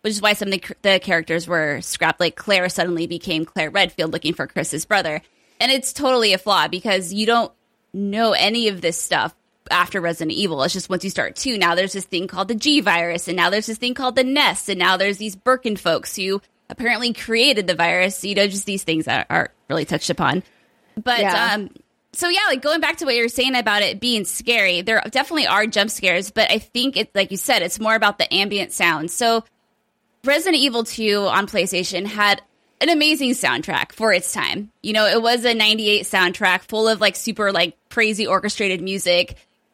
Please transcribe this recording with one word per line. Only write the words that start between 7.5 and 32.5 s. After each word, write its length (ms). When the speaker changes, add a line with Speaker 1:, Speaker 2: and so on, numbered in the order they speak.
Speaker 1:
know 380
any 360
of 140
this 180
stuff 340
after 320
Resident 340
Evil. 260
It's 120
just 160
once 140
you 60
start 260
two, 200
now 180
there's 200
this 100
thing 240
called 200
the 60
G 260
virus, 480
and 80
now 120
there's 160
this 140
thing 160
called 200
the 100
Nest, 440
and 100
now 200
there's 180
these 200
Birkin 380
folks 400
who 280
apparently 460
created 520
the 80
virus. 500
You 100
know, 120
just 200
these 180
things 220
that 240
aren't 220
really 160
touched 240
upon. 320
But, 180
Speaker 2:
Yeah. 340
Speaker 1:
um, 160
so 160
yeah, 200
like, 120
going 220
back 160
to 80
what 80
you 80
were 80
saying 260
about 260
it 180
being 260
scary, 560
there 280
definitely 360
are 200
jump 240
scares, 400
but 200
I 80
think 400
it's, 160
like 160
you 80
said, 240
it's 180
more 140
about 240
the 160
ambient 400
sound. 360
So 340
Resident 320
Evil 280
two 460
on 160
PlayStation 600
had 340